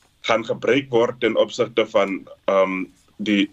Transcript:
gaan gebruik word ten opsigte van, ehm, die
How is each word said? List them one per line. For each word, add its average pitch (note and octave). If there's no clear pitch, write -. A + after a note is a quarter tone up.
gaan A2+
gebruik B2+
word -
ten A2+
opsigte A2+
van, G2
ehm, F#2+
die G2+